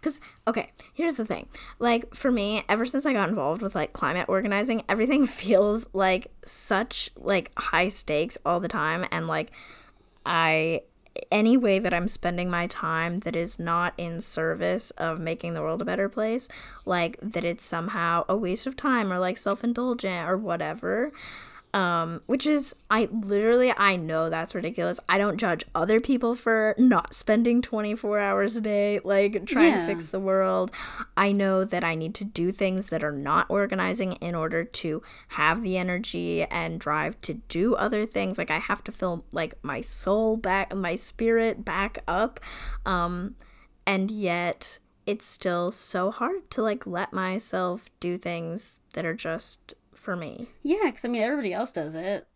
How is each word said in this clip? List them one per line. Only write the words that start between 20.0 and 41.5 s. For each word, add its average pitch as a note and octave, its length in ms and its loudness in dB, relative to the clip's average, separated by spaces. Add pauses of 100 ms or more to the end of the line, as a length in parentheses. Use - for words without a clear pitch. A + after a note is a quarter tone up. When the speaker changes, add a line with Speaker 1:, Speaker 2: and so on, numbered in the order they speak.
Speaker 1:
or F#3 80 2
whatever. F3+ 720 -2 (600)
Um, E3+ 540 0
which - 220 0
is, D4 280 2 (140)
I G#3+ 220 4
literally, A3+ 680 4
I G3 180 4
know D#3+ 360 0
that's E3 240 -4
ridiculous. F3 520 -2
I F#3 120 4
don't G3+ 180 2
judge F#3 260 0 (120)
other G3+ 260 4
people B3 320 2
for A3 460 2
not A#3+ 340 6
spending A#3+ 480 4
twenty-four G#3 560 -2
hours G3+ 380 2
a A#3 60 -2
day, G#3 420 2
like, G3+ 420 4
trying D4 280 6
to G#3+ 40 4
Speaker 2:
Yeah. F3 80 2
Speaker 1:
fix E3+ 240 -2
the G3 100 -2
world. F#3+ 520 2 (440)
I G3+ 160 4
know G3 320 4
that F3+ 200 -2
I E3 100 0
need D#3+ 220 -4
to G3+ 100 -6
do F3+ 260 -2
things F#3+ 380 0
that D#3+ 140 -2
are D3 80 -2
not C#3+ 380 0
organizing F#3+ 640 0
in E3+ 200 -6
order E3 300 -2
to E3 400 -4 (240)
have D#3 340 2
the F#3 160 -2
energy F3 640 -2
and E3 380 -4
drive D3+ 420 -2
to D#3 140 -4
do G3+ 400 0
other G#3+ 280 0
things. G3 360 -2
Like, E3 100 -4
I D#3 80 0
have - 280 -4
to G#3 60 -10
fill, F3 400 -4
like, E3 300 -4
my C#3 200 -6
soul A3 560 2
back, G3 380 0
my F3+ 200 -2
spirit A3+ 680 0